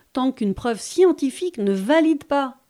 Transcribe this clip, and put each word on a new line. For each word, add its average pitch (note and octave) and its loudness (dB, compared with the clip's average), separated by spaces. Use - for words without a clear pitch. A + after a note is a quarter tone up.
tant B3+ -2
qu'une G#3 -2
preuve A#3 -4
scientifique E4+ 0
ne G3+ 0
valide D4 2
pas C4+ -2